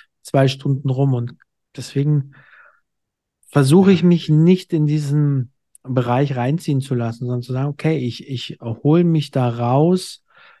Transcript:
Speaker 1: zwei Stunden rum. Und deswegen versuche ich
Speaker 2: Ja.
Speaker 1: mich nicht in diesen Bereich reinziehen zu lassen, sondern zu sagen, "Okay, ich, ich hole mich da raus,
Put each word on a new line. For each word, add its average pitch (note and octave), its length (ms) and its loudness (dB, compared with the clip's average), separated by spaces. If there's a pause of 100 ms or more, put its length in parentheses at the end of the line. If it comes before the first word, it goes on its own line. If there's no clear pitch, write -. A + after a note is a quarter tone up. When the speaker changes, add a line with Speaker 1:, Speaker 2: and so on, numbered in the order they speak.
(220)
Speaker 1:
zwei C3+ 260 2
Stunden C3+ 420 -4
rum. C3+ 240 0
Und A#2+ 200 -6 (420)
deswegen C#3 580 -4 (1120)
versuche D#3+ 440 4
ich E3+ 120 2
Speaker 2:
Ja. F3+ 60 6
Speaker 1:
mich E3+ 200 0
nicht E3+ 440 2
in D#3 120 0
diesen D3 680 -2 (280)
Bereich B2+ 540 -2
reinziehen C3+ 460 -2
zu C3+ 120 -6
lassen, A#2 320 -6
sondern B2 160 -4
zu B2+ 120 -10
sagen, C3+ 160 -4
"Okay, D#3 280 -2
ich, B2 320 -8
ich - 320 -12
hole D3 420 0
mich D#3+ 280 0
da B2+ 180 -2
raus, C3+ 760 -2 (360)